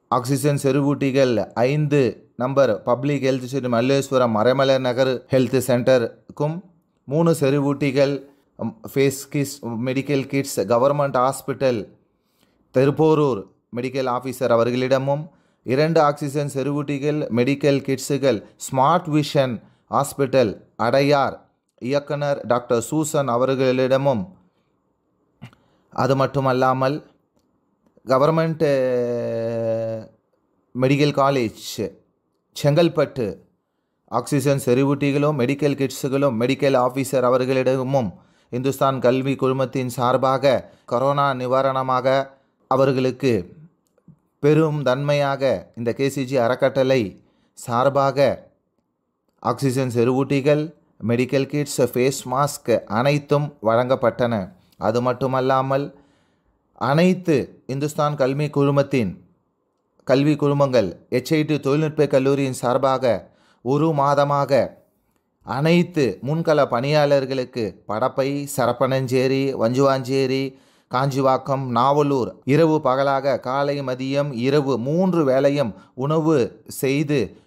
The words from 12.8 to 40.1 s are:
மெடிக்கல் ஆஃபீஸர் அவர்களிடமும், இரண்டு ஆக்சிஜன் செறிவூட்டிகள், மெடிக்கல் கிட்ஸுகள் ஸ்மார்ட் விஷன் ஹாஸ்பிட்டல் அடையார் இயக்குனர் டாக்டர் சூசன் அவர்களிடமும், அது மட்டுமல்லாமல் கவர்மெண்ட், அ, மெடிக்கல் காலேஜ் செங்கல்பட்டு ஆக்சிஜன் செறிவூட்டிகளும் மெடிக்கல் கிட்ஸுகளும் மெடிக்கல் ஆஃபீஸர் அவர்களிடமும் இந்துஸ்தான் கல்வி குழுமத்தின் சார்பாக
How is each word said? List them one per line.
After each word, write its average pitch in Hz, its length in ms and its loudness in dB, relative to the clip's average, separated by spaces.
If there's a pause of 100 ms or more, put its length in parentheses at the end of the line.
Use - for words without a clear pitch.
மெடிக்கல் 127 320 -4
ஆஃபீஸர் 127 400 -4
அவர்களிடமும், 127 800 0 (340)
இரண்டு 156 380 2
ஆக்சிஜன் 147 520 0
செறிவூட்டிகள், 143 840 -4
மெடிக்கல் 139 460 2
கிட்ஸுகள் 135 600 -2 (120)
ஸ்மார்ட் 151 520 0
விஷன் 143 540 0 (280)
ஹாஸ்பிட்டல் 131 720 0 (140)
அடையார் 135 760 0 (280)
இயக்குனர் 143 680 -4
டாக்டர் 120 460 0
சூசன் 151 340 0
அவர்களிடமும், 127 1000 0 (1600)
அது 131 260 -2
மட்டுமல்லாமல் 131 960 -2 (920)
கவர்மெண்ட், 160 580 0
அ, 117 1500 -2 (720)
மெடிக்கல் 143 320 2
காலேஜ் 127 800 -2 (720)
செங்கல்பட்டு 147 800 0 (640)
ஆக்சிஜன் 135 580 0
செறிவூட்டிகளும் 143 720 0
மெடிக்கல் 139 360 0
கிட்ஸுகளும் 135 640 -2
மெடிக்கல் 135 360 0
ஆஃபீஸர் 127 460 0
அவர்களிடமும் 131 920 0 (360)
இந்துஸ்தான் 135 500 -2
கல்வி 131 360 2
குழுமத்தின் 131 500 -2
சார்பாக 127 840 0 (140)